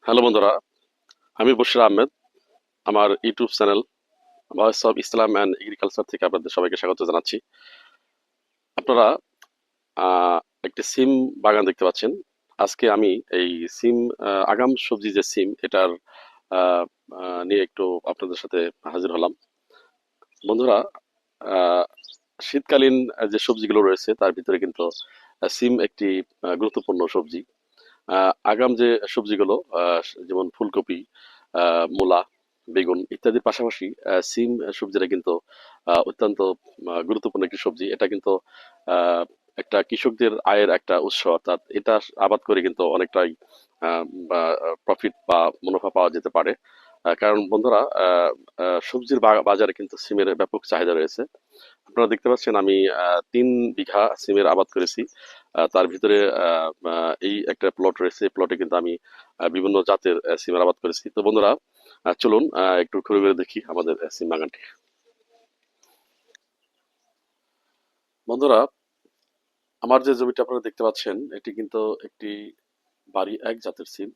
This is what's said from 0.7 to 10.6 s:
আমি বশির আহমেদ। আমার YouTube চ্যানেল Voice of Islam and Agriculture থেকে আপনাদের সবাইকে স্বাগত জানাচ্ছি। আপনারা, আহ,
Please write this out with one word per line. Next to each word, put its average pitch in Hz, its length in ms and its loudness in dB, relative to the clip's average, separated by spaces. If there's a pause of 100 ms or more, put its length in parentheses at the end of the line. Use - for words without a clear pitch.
আমি 120 180 4
বশির 120 280 2
আহমেদ। 110 280 6 (760)
আমার 104 260 4
YouTube 113 420 -2
চ্যানেল 101 280 2 (720)
Voice 147 320 0
of 113 140 2
Islam - 300 0
and 101 240 0
Agriculture 101 520 -6
থেকে - 220 -6
আপনাদের 87 240 -2
সবাইকে 90 280 -2
স্বাগত 90 260 -4
জানাচ্ছি। 85 360 -4 (1400)
আপনারা, 120 400 2 (800)
আহ, 90 440 2 (240)